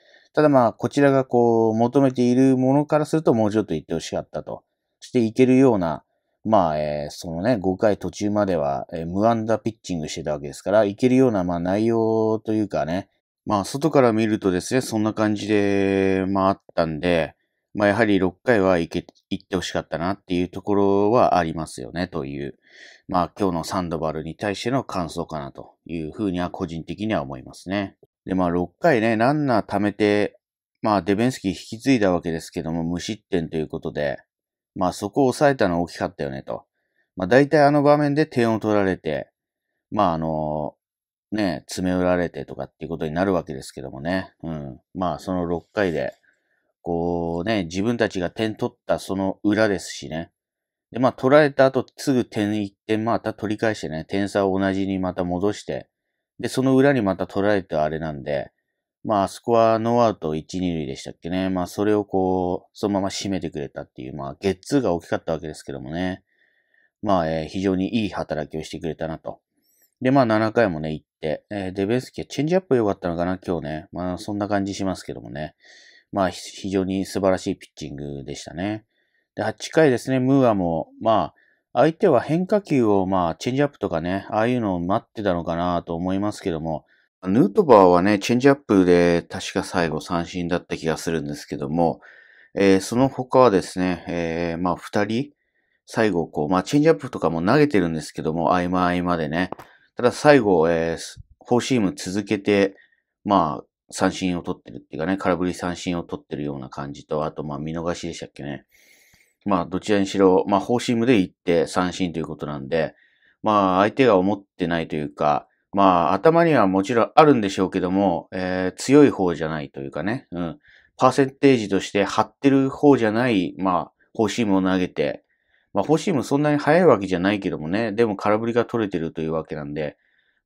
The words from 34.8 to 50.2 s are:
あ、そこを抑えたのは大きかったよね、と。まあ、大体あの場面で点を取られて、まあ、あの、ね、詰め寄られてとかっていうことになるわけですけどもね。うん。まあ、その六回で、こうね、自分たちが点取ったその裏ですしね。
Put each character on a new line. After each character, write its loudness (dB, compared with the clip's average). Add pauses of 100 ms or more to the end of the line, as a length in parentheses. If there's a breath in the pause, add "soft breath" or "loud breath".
あ、 -2
そ -6
こ 0
を 2
抑 2
え 0
た 2
の 0
は 0
大 -4
き -14
か -6
っ -6
た -8
よ -6
ね、 -10
と。 -12 (500)
ま -6
あ、 -2
大 6
体 4
あ 4
の 2
場 4
面 0
で 0
点 0
を -2
取 0
ら 2
れ 0
て、 -6 (580)
ま 2
あ、 0
あ -4
の、 -4 (560)
ね、 -4
詰 -4
め 0
寄 0
ら 2
れ -2
て -10
と -16
か -10
っ -16
て -14
い -8
う -10
こ -8
と -6
に -4
な 0
る 2
わ 0
け -10
で -12
す -16
け -14
ど -12
も -14
ね。 -6 (100)
う -8
ん。 -10 (140)
ま -4
あ、 -10
そ -8
の -2
六 -4
回 0
で、 -4 (680)
こ -4
う -10
ね、 -2
自 -4
分 -2
た 0
ち -8
が -2
点 -4
取 -6
っ -20
た -2
そ -8
の -4
裏 2
で -2
す -14
し -12
ね。 -10 (600)